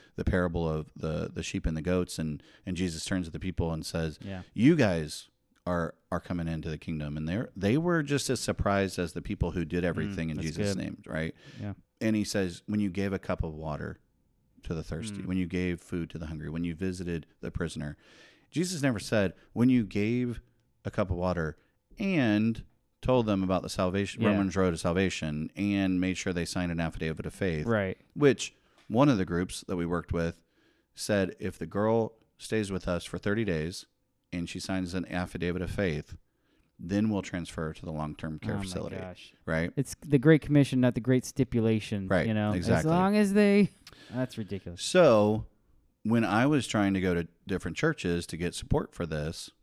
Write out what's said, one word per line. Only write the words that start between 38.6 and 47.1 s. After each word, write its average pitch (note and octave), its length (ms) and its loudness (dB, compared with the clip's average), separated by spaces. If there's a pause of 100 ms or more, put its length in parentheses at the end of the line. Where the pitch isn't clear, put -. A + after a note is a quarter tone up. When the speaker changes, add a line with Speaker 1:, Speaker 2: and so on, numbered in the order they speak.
Speaker 1:
facility." F2+ 320 -8
Speaker 2:
gosh. F#2 360 -14 (140)
Speaker 1:
Right? E2 300 0
Speaker 2:
It's - 240 -4
the C#3+ 180 4
Great D3+ 240 8
Commission, C#3 380 4
not B2 140 4
the B2 60 -4
Great B2+ 240 4
Stipulation. A2 840 0
Speaker 1:
Right, F#2 180 4
Speaker 2:
You A2 80 2
know, G#2+ 180 2
Speaker 1:
exactly. F2+ 380 2
Speaker 2:
as E3 60 4
long G3 200 4
as G#3 180 4
they, G3+ 360 6 (400)
that's B2+ 280 -4
ridiculous. F#2+ 440 -8
Speaker 1:
So A2+ 640 6 (560)
when A2+ 220 4
I G#2+ 220 4
was C#3+ 200 2
trying G2+ 280 2
to F#2+ 60 2
go F2+ 140 4